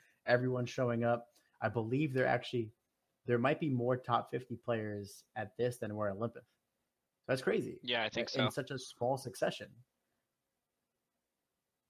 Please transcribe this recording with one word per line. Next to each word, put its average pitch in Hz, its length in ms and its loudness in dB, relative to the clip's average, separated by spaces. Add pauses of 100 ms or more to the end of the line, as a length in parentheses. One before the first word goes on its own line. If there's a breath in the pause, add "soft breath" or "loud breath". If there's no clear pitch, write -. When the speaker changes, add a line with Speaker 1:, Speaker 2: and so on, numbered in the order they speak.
(260 soft breath)
Speaker 1:
Everyone's 123 440 2
showing 120 340 2
up. 117 240 2 (340 soft breath)
I 113 80 2
believe 120 440 0
they're 127 120 4
actually, 120 460 0 (540)
there 120 120 4
might 139 220 2
be 156 100 0
more 123 260 2
top 120 340 0
fifty 127 260 -6
players 107 680 -4 (120)
at 107 200 -6
this 123 220 0
than 104 180 -4
were 104 140 0
Olympus. 110 380 -6 (800)
That's 131 140 2
crazy. 196 400 0
Speaker 2:
Yeah, 120 220 0
I 110 60 0
think 120 220 -4
Speaker 1:
In 117 160 2
Speaker 2:
so. - 20 -2
Speaker 1:
such 135 200 -6
a 135 80 -6
small 127 400 -4
succession. 127 540 -4 (2250)